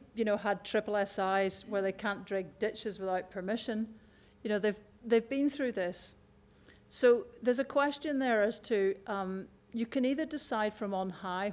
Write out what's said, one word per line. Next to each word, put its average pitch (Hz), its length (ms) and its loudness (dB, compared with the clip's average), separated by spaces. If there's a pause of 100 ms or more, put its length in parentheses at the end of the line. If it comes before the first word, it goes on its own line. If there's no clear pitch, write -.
(160)
you 220 80 2
know, 208 120 2
had 196 280 -2
triple 208 320 0
S 196 240 0
Is 190 480 0
where 202 140 -2
they 190 100 0
can't 196 340 -4
dig 190 320 -4
ditches 214 400 -4
without 185 320 -4
permission. 220 560 -4 (560)
You 208 80 -4
know, 208 80 2
they've, 208 200 0 (280)
they've 226 220 4
been 277 220 2
through 262 220 -2
this. 185 420 -4 (760)
So 240 380 6 (160)
there's 247 180 2
a 269 40 2
question 285 540 0
there 240 240 4
as 226 180 2
to, 196 360 2 (100)
um, 190 400 -4 (260)
you 233 140 -2
can 254 180 0
either 277 220 0
decide 220 480 -2
from 196 200 -4
on 190 160 -2
high 185 420 -4